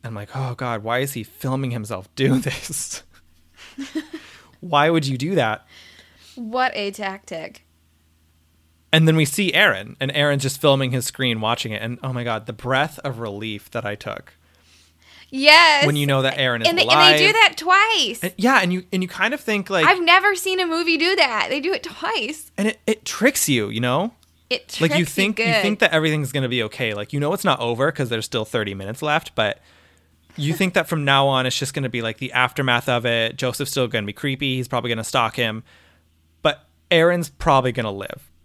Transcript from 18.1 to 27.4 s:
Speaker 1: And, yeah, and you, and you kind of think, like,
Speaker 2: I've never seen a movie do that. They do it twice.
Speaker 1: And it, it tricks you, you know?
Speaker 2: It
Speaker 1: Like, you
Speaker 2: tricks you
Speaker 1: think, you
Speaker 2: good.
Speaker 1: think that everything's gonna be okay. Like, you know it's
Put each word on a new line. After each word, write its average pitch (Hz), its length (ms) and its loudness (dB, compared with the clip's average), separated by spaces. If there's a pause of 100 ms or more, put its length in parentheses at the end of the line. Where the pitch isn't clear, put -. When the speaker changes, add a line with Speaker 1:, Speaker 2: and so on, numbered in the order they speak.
Speaker 1:
And, 185 140 -4
yeah, 240 260 4
and 180 120 0
you, 185 180 -4
and 185 100 -2
you 185 60 -4
kind 202 260 -2
of 294 60 -6
think, 202 300 -4
like, - 160 2
Speaker 2:
I've 370 180 4
never 370 320 4
seen 370 240 -4
a 370 80 0
movie 330 300 0
do 349 180 2
that. 247 340 2
They 277 120 -2
do 330 100 -2
it - 120 -4
twice. 320 720 -8
Speaker 1:
And 202 100 -2
it, 220 180 -6
it 214 200 -2
tricks - 420 0
you, 113 220 2
you 110 100 -4
know? 135 340 0 (360)
Speaker 2:
It - 320 -8
Speaker 1:
Like, 165 100 2
you 294 60 0
Speaker 2:
tricks - 20 2
you 170 60 2
Speaker 1:
think, 202 340 -2
you 226 60 0
Speaker 2:
good. 226 160 2
Speaker 1:
think 202 180 -2
that 170 140 2
everything's 151 400 0
gonna 135 160 -2
be 120 140 -2
okay. 110 300 -4
Like, 104 200 -8
you 143 80 -2
know 147 100 -2
it's 196 140 -4